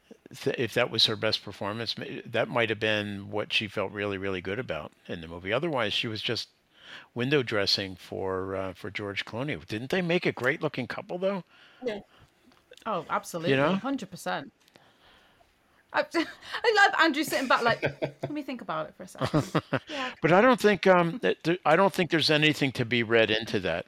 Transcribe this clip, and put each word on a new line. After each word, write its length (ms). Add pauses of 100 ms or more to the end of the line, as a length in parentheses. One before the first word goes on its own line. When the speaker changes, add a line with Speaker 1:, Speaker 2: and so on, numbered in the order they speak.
(440)
Speaker 1:
th-, 160
if 140
that 180
was 140
her 100
best 300
performance, 520
ma-, 80 (200)
that 240
might 200
have 100
been 520
what 220
she 140
felt 240
really, 260
really 240
good 180
about 320 (160)
in 140
the 60
movie. 260
Otherwise, 400
she 140
was 140
just 280 (640)
window 280
dressing 520
for, 600
uh, 180
for 180
George 320
Clooney. 420
Didn't 260
they 100
make 240
a 80
great 280
looking 260
couple 300
though? 260 (420)
Speaker 2:
Yeah. 160 (840)
Oh, 240
absolutely. 420
Speaker 1:
You 60
know? 180
Speaker 2:
Hundred 360
percent. 400 (1400)
I, 160
<laughs> 60
I 580 (100)
love 180
Andrew 220
sitting 240
back 160
like, 180
Speaker 1:
<laughs> 200
Speaker 2:
"Let 300
me 100
think 200
about 260
it 80
for 80
a 40
second." 600
Speaker 1:
<laughs> 220
Speaker 2:
Yeah. 200 (120)
Speaker 1:
But 100
I 100
don't 180
think, 280
um, 340
that 220
there, 220
I 100
don't 180
think 180
there's 200
anything 420
to 120
be 180
read 260
into 300
that. 280